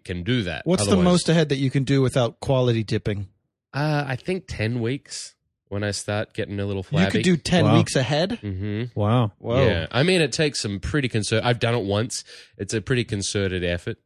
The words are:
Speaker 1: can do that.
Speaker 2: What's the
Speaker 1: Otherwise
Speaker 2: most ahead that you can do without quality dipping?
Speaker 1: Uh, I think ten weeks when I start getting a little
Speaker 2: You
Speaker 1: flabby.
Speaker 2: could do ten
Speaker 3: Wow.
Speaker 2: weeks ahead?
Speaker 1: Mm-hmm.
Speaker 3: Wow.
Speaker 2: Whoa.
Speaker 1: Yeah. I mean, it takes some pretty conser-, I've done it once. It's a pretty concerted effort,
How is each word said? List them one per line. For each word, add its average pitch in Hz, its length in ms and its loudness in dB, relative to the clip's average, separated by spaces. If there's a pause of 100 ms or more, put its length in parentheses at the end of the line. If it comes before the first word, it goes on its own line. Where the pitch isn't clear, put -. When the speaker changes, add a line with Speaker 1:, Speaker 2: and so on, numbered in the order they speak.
Speaker 1:
can 90 180 -6
do 120 220 -2
that. - 220 -6
Speaker 2:
What's 190 180 0
the 202 80 2
Speaker 1:
Otherwise 185 120 4
Speaker 2:
most 180 240 4
ahead 160 220 4
that 139 60 2
you 135 140 0
can 135 140 0
do 135 180 2
without 123 380 0
quality 123 440 2
dipping? 101 440 -4 (460)
Speaker 1:
Uh, 147 320 0
I 131 100 -4
think 185 320 -6
ten 117 320 -4
weeks - 540 -6 (340)
when 101 140 -6
I 104 100 -2
start - 420 -4
getting 101 260 -4
a 98 60 -2
little 98 140 -2 (100)
Speaker 2:
You 147 80 2
Speaker 1:
flabby. 190 140 4
Speaker 2:
could - 100 0
do 175 160 4
ten 170 260 2
Speaker 3:
Wow. 107 140 6
Speaker 2:
weeks - 180 2
ahead? 156 460 0
Speaker 1:
Mm-hmm. 104 580 -6
Speaker 3:
Wow. 110 380 2
Speaker 2:
Whoa. 120 280 0
Speaker 1:
Yeah. 85 240 0
I 123 120 0
mean, 180 180 4
it 139 100 2
takes 151 300 -2
some 101 200 -4
pretty 135 280 -2
conser-, 110 340 0
I've 120 180 0
done 117 140 0
it 110 100 -2
once. 104 400 -2 (340)
It's 101 160 -6
a 107 80 -2
pretty 123 220 0
concerted 95 600 -2
effort, 87 420 -4